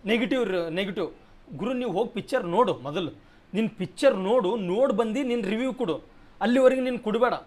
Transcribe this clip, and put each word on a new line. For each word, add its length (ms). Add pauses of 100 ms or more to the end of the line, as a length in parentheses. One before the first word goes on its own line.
Negative 400
ರಿ-, 280
negative. 380 (460)
ಗುರು 160
ನೀವು 180
ಹೋಗಿ 180
picture 360
ನೋಡು 280
ಮೊದಲು, 380 (420)
ನಿನ್ನ 240
picture 380
ನೋಡು, 400
ನೋಡಿ 380
ಬಂದು 300
ನಿನ್ನ 260
review 240
ಕೊಡು. 280 (400)
ಅಲ್ಲಿವರೆಗೆ 400
ನೀನು 180
ಕೊಡಬೇಡ 340 (140)